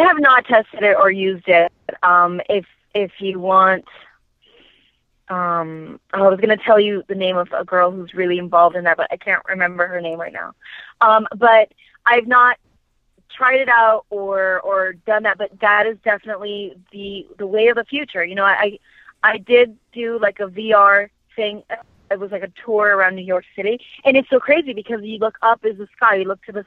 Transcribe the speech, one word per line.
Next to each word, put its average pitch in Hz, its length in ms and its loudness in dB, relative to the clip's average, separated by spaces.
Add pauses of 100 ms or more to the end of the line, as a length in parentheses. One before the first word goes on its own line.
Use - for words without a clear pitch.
have 339 160 4
not 262 260 4
tested 220 380 0
it 208 160 4
or 196 120 4
used 190 380 -4
it. 175 240 4 (300)
Um, 175 480 2
if, 196 160 -2 (280)
if 196 260 -4
you 190 200 -6
want, 190 460 2 (1400)
um, 170 720 -6 (140)
I 196 80 -2
was 190 180 4
gonna 214 160 2
tell 214 240 4
you 208 260 -2
the 196 80 -8
name 185 220 -4
of 175 160 -4
a 175 120 -6
girl 180 260 0
who's 185 240 -14
really 180 240 -2
involved 175 380 2
in 175 80 -8
that, 170 120 2
but 170 140 -6
I 180 80 -8
can't 190 280 -4
remember 180 400 -4
her 180 140 -8
name 165 180 -8
right - 140 -12
now. - 220 -14 (460)
Um, 220 260 4 (100)
but 220 340 4 (360)
I've 240 200 0
not 247 300 4 (720)
tried 262 320 0
it 254 80 -4
out 226 420 2
or, 190 500 -4
or 185 340 -4
done 214 300 -4
that, 196 140 0
but 196 220 -10
that 208 260 2
is 226 160 -6
definitely 202 720 -6 (180)
the, 202 340 -14 (100)
the 202 100 -10
way 214 220 2
of 233 80 2
the 233 80 -6
future. 262 400 -8
You 175 100 -12
know, 196 100 -2
I, 202 340 0 (440)
I 220 160 2
did 240 380 2 (160)
do, 233 260 -8
like, 208 220 -2
a 196 80 -6
V 214 240 -4
R 202 380 4 (260)
thing. 208 260 -8 (480)
It 196 80 -4
was, 196 140 -12
like, 185 100 -10
a 190 80 -14 (140)
tour 208 320 0
around 190 200 0
New 185 60 -12
York 185 220 -4 (100)
City, 208 240 -4 (260)
and 262 120 4
it's 269 140 0
so 254 100 2
crazy 285 320 -2
because 214 320 -8
you 214 140 -12
look 220 240 -4
up 226 220 0
is 214 120 -4
the 202 180 -14
sky, 220 220 0
you 190 80 -2
look 196 220 -8
to 214 60 -20
the 202 140 -10